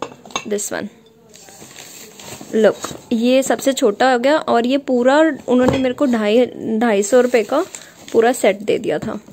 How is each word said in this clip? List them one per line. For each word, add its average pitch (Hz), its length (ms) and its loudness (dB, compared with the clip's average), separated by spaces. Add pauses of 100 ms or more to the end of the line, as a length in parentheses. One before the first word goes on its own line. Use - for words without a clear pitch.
(480)
this 208 260 -6
one। 85 140 -6 (1700)
Look, - 400 0 (180)
ये 247 300 2
सबसे 262 300 -2
छोटा 254 400 2
हो 240 60 0
गया 277 180 2
और 233 280 0
ये 262 120 0
पूरा 262 420 2 (280)
उन्होंने 254 300 2
मेरे 262 160 -2
को 294 120 -2
ढाई, 233 400 2 (340)
ढाई 214 240 2
सौ 247 180 4
रुपये 247 220 2
का 302 220 -2 (480)
पूरा 226 180 4
सेट 214 240 0
दे 208 240 -4
दिया - 200 -4
था, 214 220 -10 (120)